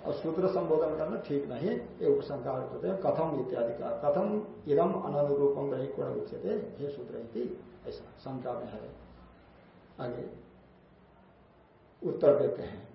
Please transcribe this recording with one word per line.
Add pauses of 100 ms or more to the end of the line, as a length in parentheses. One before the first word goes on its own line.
और
शूद्र
संबोधन
करना
ठीक
नहीं,
ये
उपसंहार
होते
हैं।
कथम
इत्यादि
का,
कथम (220)
इदम
अननुरूपम
रहिकोण
उच्यते,
हे
शूद्र
इति, (280)
ऐसा
शंका
में
है। (1200)
आगे (1600)
उत्तर
देते
हैं,